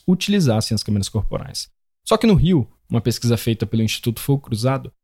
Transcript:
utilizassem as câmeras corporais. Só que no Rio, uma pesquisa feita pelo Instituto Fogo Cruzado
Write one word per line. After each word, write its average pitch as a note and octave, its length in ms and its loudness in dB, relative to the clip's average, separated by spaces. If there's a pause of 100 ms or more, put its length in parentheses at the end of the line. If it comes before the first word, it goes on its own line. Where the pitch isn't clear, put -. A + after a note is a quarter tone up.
utilizassem E3+ 640 2
as G#2+ 80 -2
câmeras G#2 280 -2
corporais. - 580 -4 (400)
Só A3 80 4
que A3 100 0
no G#3+ 100 6
Rio, D3 300 4 (240)
uma A#2 120 0
pesquisa A#2 340 0
feita A2 300 -2
pelo A2+ 180 0
Instituto - 380 -4
Fogo C#3 220 0
Cruzado B2 460 -4 (140)